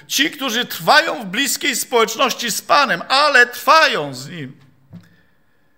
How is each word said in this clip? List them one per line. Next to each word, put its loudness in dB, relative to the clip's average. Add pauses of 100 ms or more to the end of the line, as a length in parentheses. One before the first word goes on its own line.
Ci, -2
którzy -4
trwają 2
w -12
bliskiej -4
społeczności -2
z -6
Panem, 2
ale 4
trwają 2
z -14
Nim. -14 (1160)